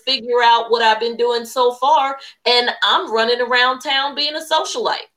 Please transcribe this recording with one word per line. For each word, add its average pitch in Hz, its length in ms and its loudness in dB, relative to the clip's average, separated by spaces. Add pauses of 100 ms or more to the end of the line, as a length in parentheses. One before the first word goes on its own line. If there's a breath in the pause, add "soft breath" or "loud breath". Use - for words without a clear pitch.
figure 240 380 -2
out 233 280 4
what 233 120 2
I've 220 180 4
been 233 160 -4
doing 240 280 -2
so 247 300 0
far, 277 440 2 (280 loud breath)
and 240 240 2 (120)
I'm 262 300 0
running 226 280 0
around 254 400 0
town 277 340 -4
being 294 220 -4
a 320 40 -8
socialite. 277 760 -4